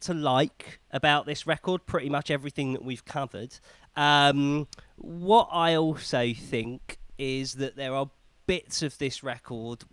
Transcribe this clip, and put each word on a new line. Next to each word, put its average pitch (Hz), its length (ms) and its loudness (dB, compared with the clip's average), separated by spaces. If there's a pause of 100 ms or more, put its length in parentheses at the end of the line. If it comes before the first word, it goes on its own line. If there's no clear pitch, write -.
to 175 140 -4
like 147 680 0 (100)
about 147 360 2
this 147 200 -8
record, 175 400 -2
pretty 143 220 -2
much 143 220 -2
everything 139 440 -2
that 127 100 -6
we've 127 200 -8
covered. 127 540 -8 (380)
Um, 143 720 4 (280)
what 180 560 2
I 165 220 4
also 147 600 0
think 120 640 -8 (200)
is 135 360 -4
that 135 220 -6
there 131 180 -6
are 139 160 -2 (360)
bits - 360 -2
of 147 160 -4
this 135 240 -4
record 120 600 -8 (100)